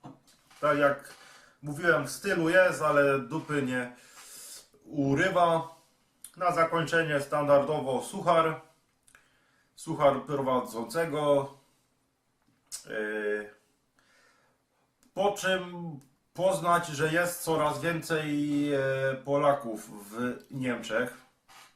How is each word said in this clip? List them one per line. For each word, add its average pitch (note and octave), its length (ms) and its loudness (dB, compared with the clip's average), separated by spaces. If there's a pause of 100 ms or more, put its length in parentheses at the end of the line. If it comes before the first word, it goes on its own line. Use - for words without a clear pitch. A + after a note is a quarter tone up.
(600)
tak D3 180 2
jak - 360 0 (480)
mówiłem, D3 440 -2
w - 40 -10
stylu F3 380 -2
jest, F3 340 4
ale C#3+ 360 4
dupy C#3+ 440 -4
nie B2 340 -4 (880)
urywa. E3 960 2 (560)
Na - 160 0
zakończenie D#3+ 680 2
standardowo C#3+ 840 2
suchar. E3 580 2 (1120)
Suchar C#3 480 2
prowadzącego. C#3 1300 0 (1300)
Yy, G#2+ 680 -4 (1600)
po G3 180 0
czym F3 680 -4 (340)
poznać, E3+ 520 2
że D3+ 260 -2
jest F3 300 0
coraz D3+ 380 0
więcej, D3 960 -2
e, C3+ 60 2 (440)
Polaków C#3 680 0 (200)
w A#2+ 400 -6
Niemczech. B2 680 -4 (600)